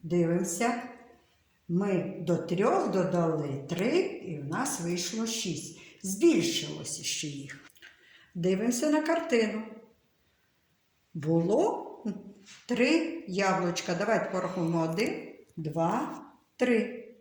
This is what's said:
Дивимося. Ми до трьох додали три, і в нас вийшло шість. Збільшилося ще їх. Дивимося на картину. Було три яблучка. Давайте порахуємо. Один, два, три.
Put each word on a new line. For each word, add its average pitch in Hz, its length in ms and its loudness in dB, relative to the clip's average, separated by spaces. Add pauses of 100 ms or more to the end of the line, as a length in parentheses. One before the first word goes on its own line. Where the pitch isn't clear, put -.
Дивимося. 175 800 2 (840)
Ми 180 520 0
до 170 160 2
трьох 233 540 2
додали 160 760 0
три, 208 320 0
і - 380 -4
в 139 60 -8
нас 202 360 -4
вийшло 180 460 -2
шість. - 540 -6 (220)
Збільшилося 190 1000 0
ще - 220 -4
їх. 139 440 -12 (640)
Дивимося 196 560 2
на 311 120 4
картину. 233 600 2 (1500)
Було 170 880 2 (640)
три 254 600 2
яблучка. 185 680 0
Давайте 202 360 0
порахуємо. 170 520 0
Один, 170 460 -2 (280)
два, 165 680 -2 (320)
три. 240 520 2 (120)